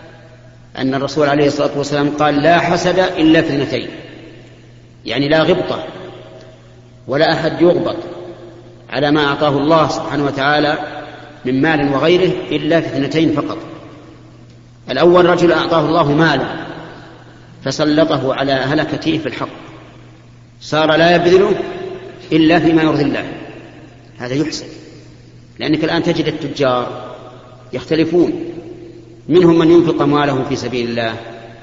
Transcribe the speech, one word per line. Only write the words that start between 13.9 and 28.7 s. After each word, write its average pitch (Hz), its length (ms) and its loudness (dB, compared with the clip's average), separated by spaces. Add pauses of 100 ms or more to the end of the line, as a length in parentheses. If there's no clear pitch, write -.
الأول 175 360 4
رجل 170 260 4
أعطاه 156 340 0
الله 156 260 2
مالا 143 520 0 (1000)
فسلطه 147 720 0
على 139 180 -2
هلكته 143 640 -2
في - 80 -6
الحق، 123 220 -6 (1120)
صار 156 360 0
لا 170 180 4
يبذله 185 400 4 (800)
إلا 160 260 4
فيما 160 240 2
يرضي 147 200 0
الله، 117 220 -2 (920)
هذا 123 160 -6
يحسن، 151 320 -4 (920)
لأنك 147 260 -2
الآن 160 180 -2
تجد 160 240 0
التجار 135 880 -4 (580)
يختلفون، 160 720 0 (840)